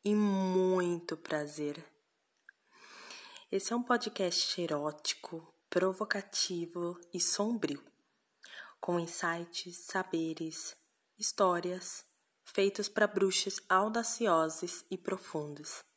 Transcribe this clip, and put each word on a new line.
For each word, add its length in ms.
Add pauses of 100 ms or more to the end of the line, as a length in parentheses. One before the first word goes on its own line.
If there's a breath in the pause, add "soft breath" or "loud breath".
e 100
muito 1000
prazer. 680 (1700 loud breath)
Esse 220
é 40
um 60
podcast 760
erótico, 920 (160)
provocativo 1300 (120)
e 80
sombrio, 640 (1000 loud breath)
com 200
insights, 880
saberes, 880 (420)
histórias 880 (400)
feitos 440
pra 200
bruxas 600
audaciosas 1200
e 80
profundas. 880 (120)